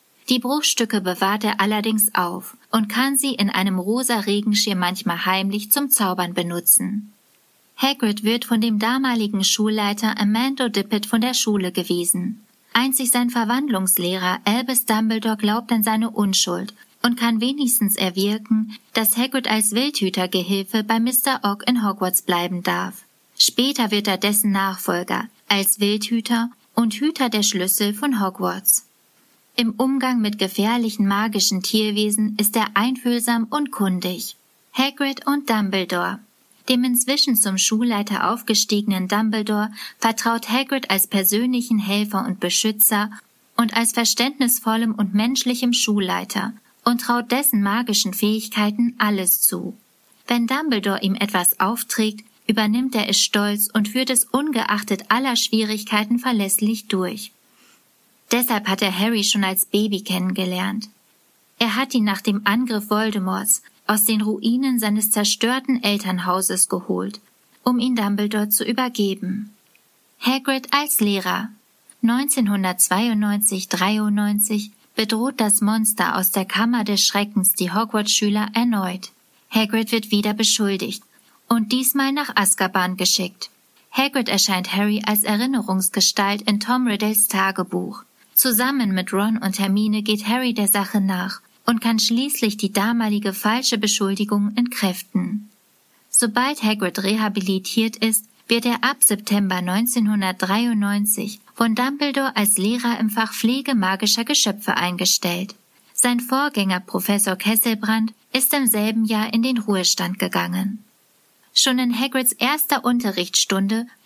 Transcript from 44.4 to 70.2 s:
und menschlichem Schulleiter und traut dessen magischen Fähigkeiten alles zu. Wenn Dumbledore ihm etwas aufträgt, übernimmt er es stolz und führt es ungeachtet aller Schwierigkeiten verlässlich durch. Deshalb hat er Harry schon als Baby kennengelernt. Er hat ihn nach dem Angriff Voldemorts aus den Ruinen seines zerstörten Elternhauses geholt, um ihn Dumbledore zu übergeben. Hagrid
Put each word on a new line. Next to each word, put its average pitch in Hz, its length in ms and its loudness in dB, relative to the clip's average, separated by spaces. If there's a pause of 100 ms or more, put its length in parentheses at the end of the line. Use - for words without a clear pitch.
und 202 220 -2
menschlichem 247 580 0
Schulleiter 190 800 0 (320)
und 240 180 2
traut 240 280 -2
dessen 247 320 2
magischen 202 500 0
Fähigkeiten 214 840 0
alles 202 420 2
zu. - 360 -2 (500)
Wenn 240 220 0
Dumbledore 247 540 0
ihm 196 120 2
etwas 196 460 0
aufträgt, 214 640 -2 (240)
übernimmt 226 480 2
er - 120 0
es - 120 2
stolz 208 520 0
und 208 160 2
führt 254 220 0
es 254 140 2
ungeachtet 208 840 -2
aller 269 260 2
Schwierigkeiten 214 800 0
verlässlich 214 720 0
durch. 190 420 -4 (1000)
Deshalb 240 360 0
hat - 120 -2
er 190 180 -2
Harry 214 240 2
schon 202 220 2
als 185 220 -2
Baby 208 340 0
kennengelernt. 185 880 -2 (720)
Er 220 180 0
hat 262 180 -2
ihn 233 100 4
nach 196 180 -2
dem 202 220 0
Angriff 214 440 2
Voldemorts 208 720 0 (240)
aus 208 200 2
den 214 160 2
Ruinen 233 580 0
seines 214 300 0
zerstörten 240 720 0
Elternhauses 185 880 0
geholt, 185 500 -4 (420)
um 247 160 2
ihn 247 160 0
Dumbledore 208 540 0
zu - 160 0
übergeben. 208 840 -2 (680)
Hagrid 262 540 -2